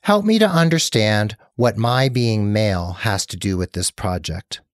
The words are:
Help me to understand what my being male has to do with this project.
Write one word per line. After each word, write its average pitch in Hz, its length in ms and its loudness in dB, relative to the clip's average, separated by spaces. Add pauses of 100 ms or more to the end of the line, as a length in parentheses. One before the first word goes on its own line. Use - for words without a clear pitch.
Help 208 240 0
me 220 120 4
to 214 120 4
understand 110 880 2 (180)
what 117 220 2
my 123 320 0
being 110 420 0
male 95 500 0
has 101 240 -2
to - 120 -12
do 95 180 -2
with 90 160 -4
this 87 180 -4
project. 90 720 -8 (140)